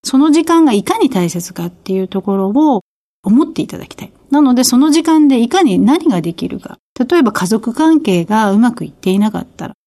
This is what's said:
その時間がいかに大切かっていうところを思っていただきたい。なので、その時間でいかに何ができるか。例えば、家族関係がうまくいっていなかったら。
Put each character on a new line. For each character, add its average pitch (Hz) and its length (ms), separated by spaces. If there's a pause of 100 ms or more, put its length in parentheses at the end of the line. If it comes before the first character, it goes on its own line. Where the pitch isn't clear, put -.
そ - 140
の 302 140
時 320 160
間 339 180
が 262 80
い 202 100
か 415 140
に 370 140
大 175 180
切 170 240
か 170 140
っ 175 40
て - 220
い 190 80
う 185 80
と 190 140
こ 196 160
ろ 190 100
を 277 320 (420)
思 226 220
っ - 20
て - 140
い - 60
た - 100
だ - 80
き - 100
た - 120
い。 - 60 (180)
な 285 100
の 262 140
で、 254 100
そ 247 140
の 302 120
時 320 120
間 320 260
で 254 140
い 233 80
か 381 120
に 190 160
何 294 300
が 180 140
で 165 100
き 175 160
る - 100
か。 - 200 (200)
例 262 200
え 302 40
ば、 208 100
家 185 140
族 220 280
関 311 260
係 233 240
が 214 260
う 196 80
ま 233 140
く 156 140
い - 20
っ 147 40
て - 180
い 190 80
な 208 120
か 175 100
っ - 60
た - 220
ら。 - 60 (120)